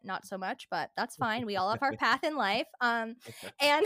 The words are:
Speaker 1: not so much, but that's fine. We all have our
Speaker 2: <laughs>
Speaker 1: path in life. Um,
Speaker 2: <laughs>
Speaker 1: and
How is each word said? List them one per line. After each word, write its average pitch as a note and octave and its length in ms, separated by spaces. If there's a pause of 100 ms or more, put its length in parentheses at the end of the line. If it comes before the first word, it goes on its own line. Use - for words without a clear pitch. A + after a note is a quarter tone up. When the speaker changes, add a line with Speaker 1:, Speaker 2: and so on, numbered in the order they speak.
Speaker 1:
not F#3+ 240
so G3 100
much, F#3+ 320
but E3 260
that's A3 200
fine. A#3 320
We G3+ 80
all F#3 160
have A3+ 100
our C4+ 120
Speaker 2:
<laughs> - 40
Speaker 1:
path C4 260
in D#4 140
life. A3 300 (120)
Um, A#3 360 (240)
Speaker 2:
<laughs> - 200
Speaker 1:
and D4 260